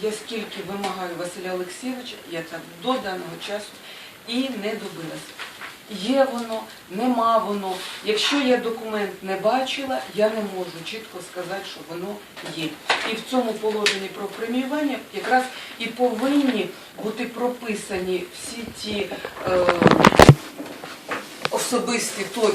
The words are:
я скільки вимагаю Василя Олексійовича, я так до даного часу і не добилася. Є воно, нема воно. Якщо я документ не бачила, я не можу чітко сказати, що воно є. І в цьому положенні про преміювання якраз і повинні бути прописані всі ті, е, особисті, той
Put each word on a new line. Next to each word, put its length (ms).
я 100
скільки 560
вимагаю 500
Василя 360
Олексійовича, 600
я 200
так 100
до 100
даного 440
часу 260
і 140
не 300
добилася. 600
Є 420
воно, 280
нема 480
воно. 360
Якщо 360
я 160
документ 540
не 140
бачила, 680
я 160
не 120
можу 140
чітко 340
сказати, 380
що 180
воно 280
є. 120
І 20
в 160
цьому 220
положенні 560
про 180
преміювання 720
якраз 300
і 80
повинні 840
бути 200
прописані 1000
всі 280
ті, 240
е, 140
особисті, 720
той 200